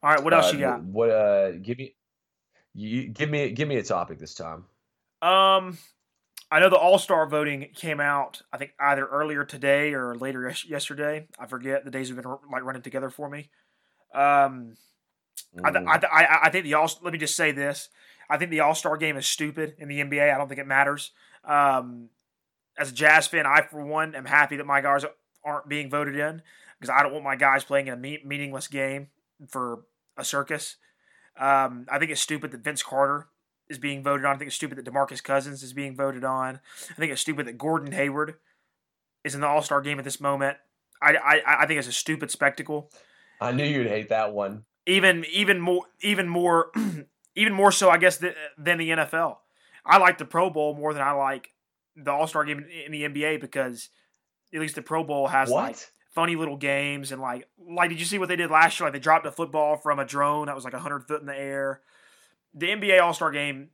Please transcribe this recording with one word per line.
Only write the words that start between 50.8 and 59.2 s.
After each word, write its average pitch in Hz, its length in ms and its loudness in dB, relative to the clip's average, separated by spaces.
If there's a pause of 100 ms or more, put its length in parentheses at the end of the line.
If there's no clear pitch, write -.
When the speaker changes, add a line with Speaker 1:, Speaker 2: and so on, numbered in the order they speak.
Speaker 1:
than 147 100 -4
I 139 100 2
like 139 420 -4 (420)
the 143 140 -6
All-Star 151 340 0
game 147 140 -6
in, 147 100 -16
in 156 240 -14
the 147 140 -8
N 143 80 -6
B 143 100 -4
A 156 140 -2
because 127 500 -6 (640)
at 165 80 -8
least 156 140 -6
the 147 80 -10
Pro 160 200 -2
Bowl 143 260 -2
has, 135 200 2
Speaker 2:
What? - 140 2
Speaker 1:
like, 233 160 -8 (320)
funny 170 240 -2
little 156 220 -6
games 139 560 -4
and, 131 100 -12
like, 127 340 -10
like, 175 320 -2
did 170 120 -6
you 170 40 -4
see 190 140 -4
what 185 100 -2
they 180 60 0
did 170 160 -2
last 156 300 6
year? 165 80 0
Like, 139 60 -6
they 143 40 -6
dropped 160 260 4